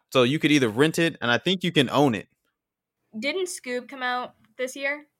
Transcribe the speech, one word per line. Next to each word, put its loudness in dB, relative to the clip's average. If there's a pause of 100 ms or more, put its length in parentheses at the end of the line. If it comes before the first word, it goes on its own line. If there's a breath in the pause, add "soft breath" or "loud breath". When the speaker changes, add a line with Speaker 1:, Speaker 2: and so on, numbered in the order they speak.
(140)
Speaker 1:
So 6
you 2
could 2
either 4
rent 2
it, -2
and -2
I 4
think -4
you -2
can 2
own 2
it. -8 (880)
Speaker 2:
Didn't -4
Scoob -10
come -12
out -6 (220)
this -8
year? -8 (120)